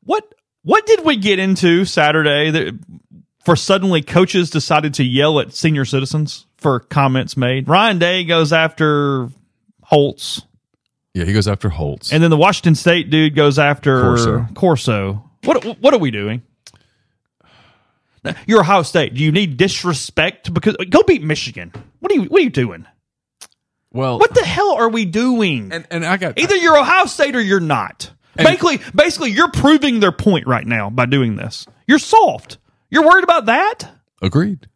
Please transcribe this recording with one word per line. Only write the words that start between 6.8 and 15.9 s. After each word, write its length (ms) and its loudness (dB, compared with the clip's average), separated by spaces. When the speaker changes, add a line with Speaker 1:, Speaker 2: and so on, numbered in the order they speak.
Speaker 1:
comments 560 -2
made? 300 -2
Ryan 320 2
Day 260 0
goes 280 0
after 760 0
Holtz. 600 -2
Speaker 2:
Yeah, 80 -2
he 80 -2
goes 160 0
after 220 -4
Holtz. 420 -6
Speaker 1:
And 100 2
then 60 4
the 80 4
Washington 380 2
State 340 0
dude 260 2
goes 240 2
after 440 2
Speaker 2:
Corso. 520 2
Speaker 1:
Corso. 760 -2
What, 200 0
what 140 4